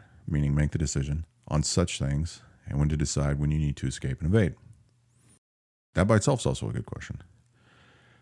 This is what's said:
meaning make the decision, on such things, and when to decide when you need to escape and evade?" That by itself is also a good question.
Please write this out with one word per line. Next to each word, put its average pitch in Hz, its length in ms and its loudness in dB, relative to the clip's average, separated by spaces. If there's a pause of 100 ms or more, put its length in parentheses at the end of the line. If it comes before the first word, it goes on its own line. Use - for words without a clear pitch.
(260)
meaning 71 300 2
make 73 160 2
the 80 80 -2
decision, 71 460 -2 (220)
on 76 140 0
such - 380 0
things, 71 420 -2 (240)
and - 140 -4
when 73 80 4
to 76 80 0
decide 71 420 0
when 73 140 0
you 76 80 2
need 73 160 0
to - 120 -4
escape 65 340 -6
and 87 120 0
evade?" 101 220 4 (1400)
That 95 120 6
by 110 80 6
itself 127 240 2
is - 60 -2
also - 240 -2
a - 40 -6
good - 120 -4
question. - 360 -12 (1000)